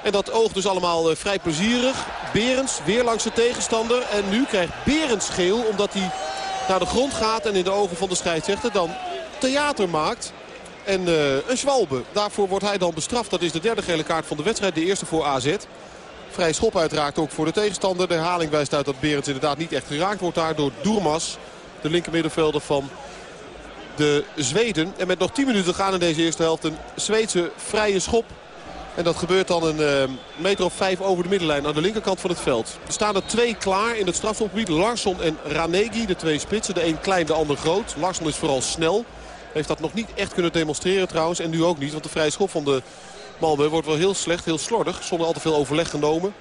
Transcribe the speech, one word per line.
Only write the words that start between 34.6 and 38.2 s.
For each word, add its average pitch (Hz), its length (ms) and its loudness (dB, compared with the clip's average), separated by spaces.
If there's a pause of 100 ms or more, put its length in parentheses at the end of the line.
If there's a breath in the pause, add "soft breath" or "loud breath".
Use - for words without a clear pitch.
Larsson 185 520 0
en 160 220 0
Ranegi, 180 640 0
de 185 100 0
twee 160 240 0
spitsen. 202 340 -2
De 170 120 0
een 160 140 0
klein, 180 260 2
de 151 80 2
ander 151 240 2
groot. 185 420 0
Larsson 170 280 -2